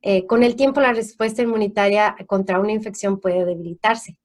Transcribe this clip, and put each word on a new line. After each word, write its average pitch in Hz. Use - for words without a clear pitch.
eh, 190
con 233
el 240
tiempo 269
la 254
respuesta 226
inmunitaria 208
contra 190
una 208
infección 202
puede 180
debilitarse. 175